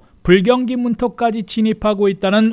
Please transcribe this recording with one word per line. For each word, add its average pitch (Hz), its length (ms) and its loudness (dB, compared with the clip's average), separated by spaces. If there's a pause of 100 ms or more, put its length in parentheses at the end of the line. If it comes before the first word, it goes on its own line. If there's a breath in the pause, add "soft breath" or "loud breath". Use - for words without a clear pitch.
(220 soft breath)
불경기 240 540 2
문턱까지 240 680 -4
진입하고 214 640 -2
있다는 202 440 0